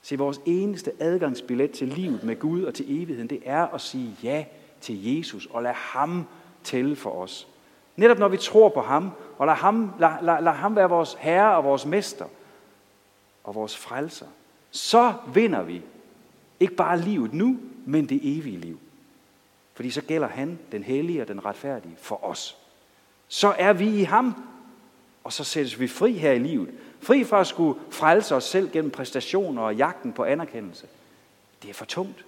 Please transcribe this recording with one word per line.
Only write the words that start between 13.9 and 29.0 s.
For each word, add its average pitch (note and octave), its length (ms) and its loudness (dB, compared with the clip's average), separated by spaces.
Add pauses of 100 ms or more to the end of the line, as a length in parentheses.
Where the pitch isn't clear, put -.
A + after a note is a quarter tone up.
så A#3 440 4 (200)
vinder F3+ 280 4
vi E2+ 200 -8 (760)
ikke F3+ 140 2
bare E3 240 0
livet E3 360 -2
nu, A#3 240 0 (280)
men D3 220 0
det C3 140 0
evige C#3+ 360 -4
liv. E2+ 220 -12 (960)
Fordi B2 160 -8
så C#3+ 120 -6
gælder D#3 260 -2
han, D#3 300 -8 (140)
den G2+ 100 -8
hellige C#3 400 -2
og G#2 60 -8
den G2 160 -10
retfærdige, G2+ 560 -8
for - 240 -10
os. - 320 -10 (720)
Så G3 300 4
er F#3+ 140 6
vi G#3 280 2
i - 20 4
ham, A3+ 420 2 (800)
og - 80 -10
så D3 120 -8
sættes B2+ 360 -4
vi B2+ 80 0
fri A3 240 2
her D#3 200 2
i B2 60 6
livet. B2+ 320 -2 (300)
Fri C4 240 4
fra G#3 160 4
at F3+ 60 4
skulle D#3 340 0 (100)
frelse E3 440 4
os B2+ 100 0
selv F#3+ 260 0
gennem D#3 200 0
præstationer C#3 720 -4